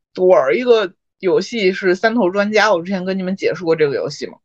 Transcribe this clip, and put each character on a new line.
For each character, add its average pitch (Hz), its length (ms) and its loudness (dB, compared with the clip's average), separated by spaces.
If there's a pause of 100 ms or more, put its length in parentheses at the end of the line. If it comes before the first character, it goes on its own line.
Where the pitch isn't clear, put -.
(160)
玩 180 220 4
儿 139 160 2
一 240 80 -2
个 220 300 2 (260)
游 175 220 0
戏 196 320 0
是 190 220 -2
三 220 200 0
头 202 160 0
专 202 220 -2
家， 214 200 2
我 165 100 0
之 185 100 -8
前 185 140 -4
跟 190 100 -4
你 190 60 -6
们 185 140 -4
解 - 180 -2
释 175 100 -10
过 165 100 0
这 156 140 2
个 135 60 -2
游 104 160 -4
戏 131 160 -12
嘛， 85 180 -16